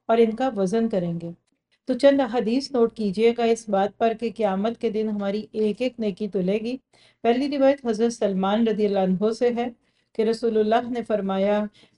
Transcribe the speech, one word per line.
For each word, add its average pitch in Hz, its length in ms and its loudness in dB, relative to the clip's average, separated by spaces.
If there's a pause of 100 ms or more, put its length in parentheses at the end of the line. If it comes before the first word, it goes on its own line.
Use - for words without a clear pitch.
और 226 120 4
इनका 226 280 2
वज़न 220 400 0
करेंगे। 170 460 -4 (540)
तो 262 60 0
चंद 277 260 4
हदीस 247 540 -2
नोट 233 200 2
कीजिएगा 220 500 0
इस 226 260 0
बात 196 300 0
पर 226 140 2
कि 226 160 -6
क़यामत 208 460 -2
के 233 140 -4
दिन 214 180 -4
हमारी 208 460 -4
एक 214 280 -2
एक 247 180 -2
नेकी 214 280 -4
तुलेगी। 208 460 -2 (500)
पहली 247 220 2
रिवायत 277 400 2
हज़रत 233 260 0
सलमान 202 560 0
रज़ी 208 160 0
अल्लाह 196 200 2
अन्हु 190 280 0
से 240 180 0
है 240 180 -4 (460)
कि 226 100 0
रसूलुल्लाह 226 640 0
ने 240 120 -4
फरमाया, 202 640 -2 (300)